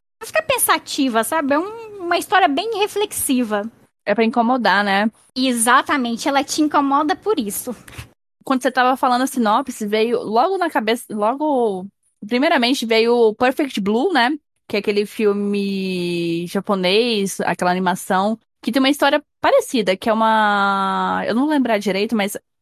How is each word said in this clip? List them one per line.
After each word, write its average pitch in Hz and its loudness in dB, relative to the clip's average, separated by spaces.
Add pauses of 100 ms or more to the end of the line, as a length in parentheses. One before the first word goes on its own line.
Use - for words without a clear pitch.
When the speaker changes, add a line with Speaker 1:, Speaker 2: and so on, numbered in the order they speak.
(280)
Speaker 1:
fica 311 -2
pensativa, 277 0
sabe? 294 -2
É 294 2
um, 415 -8
uma 349 0
história 370 2
bem 381 -2
reflexiva. 247 -2 (360)
Speaker 2:
É 208 0
pra 226 2
incomodar, 226 2
né? 202 0 (260)
Speaker 1:
Exatamente, 254 0
ela 277 2
te 285 -2
incomoda 294 2
por 415 -2
isso. 214 -6 (680)
Speaker 2:
Quando 262 0
você 262 2
tava 254 2
falando 247 2
a 269 0
sinopse, 233 0
veio 220 0
logo 254 2
na 349 -2
cabeça, 233 -2
logo, 226 -2 (400)
primeiramente 254 0
veio 226 4
o 226 4
Perfect 262 0
Blue, 226 0
né? 254 2 (360)
Que - -4
é - 2
aquele 208 0
filme 190 -2
japonês, 196 0
aquela 180 -2
animação, 185 0 (240)
que 226 -4
tem 269 2
uma 269 4
história 294 0 (180)
parecida, 247 2
que - -4
é 220 2
uma, 196 0
eu 208 -2
não 247 2
vou 302 0
lembrar 240 2
direito, 202 -2
mas 202 -2 (260)